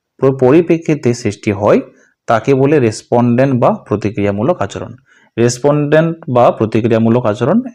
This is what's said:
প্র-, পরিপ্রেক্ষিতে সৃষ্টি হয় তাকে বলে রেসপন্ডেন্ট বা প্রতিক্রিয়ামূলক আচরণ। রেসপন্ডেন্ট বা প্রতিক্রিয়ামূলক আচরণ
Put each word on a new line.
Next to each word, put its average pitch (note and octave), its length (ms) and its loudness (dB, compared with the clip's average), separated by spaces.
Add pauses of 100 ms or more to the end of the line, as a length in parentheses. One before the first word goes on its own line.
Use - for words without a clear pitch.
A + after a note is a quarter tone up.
(180)
প্র-, C3+ 200 0
পরিপ্রেক্ষিতে D3+ 760 2
সৃষ্টি - 380 -6
হয় G#2+ 300 0 (460)
তাকে A#2 260 0
বলে C#3 260 2
রেসপন্ডেন্ট A#2+ 800 0
বা E3+ 120 2 (140)
প্রতিক্রিয়ামূলক G#2 720 -4
আচরণ। G2 320 -10 (460)
রেসপন্ডেন্ট D3 760 0 (120)
বা B2 220 2
প্রতিক্রিয়ামূলক A2+ 760 0
আচরণ A#2+ 360 0 (140)